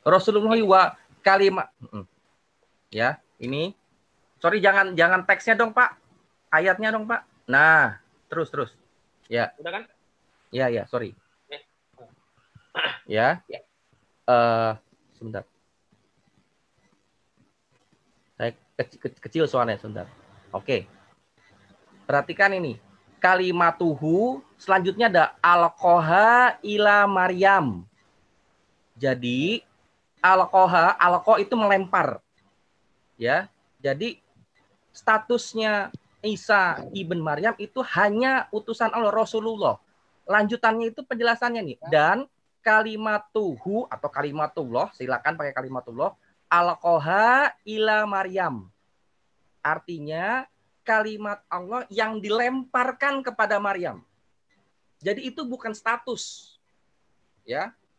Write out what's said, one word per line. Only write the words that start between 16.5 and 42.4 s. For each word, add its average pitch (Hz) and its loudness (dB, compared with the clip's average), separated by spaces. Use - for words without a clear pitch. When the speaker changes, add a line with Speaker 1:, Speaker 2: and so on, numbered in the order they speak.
Speaker 1:
Saya 117 -6
keci-, - -8
ke-, - -12
kecil 160 -2
soalnya, 120 0
sebentar. 104 -14
Oke. 104 -4
Perhatikan 156 -2
ini. 160 -6
Kalimatuhu, 180 0
selanjutnya 190 0
ada 175 4
alqaha 175 4
ila 208 4
Maryam. 185 2
Jadi, 127 -4
alqaha, 185 4
alqa 175 4
itu 202 -2
melempar. 190 0
Ya. 147 -2
Jadi, 143 -6
statusnya 220 -2
Isa 202 0
ibn 180 -6
Maryam 160 -2
itu - -10
hanya 226 0
utusan 220 -6
Allah, 226 -2
Rasulullah. 214 -2
Lanjutannya 220 0
itu 226 -12
penjelasannya 233 -2
nih. 147 -10
Dan 165 2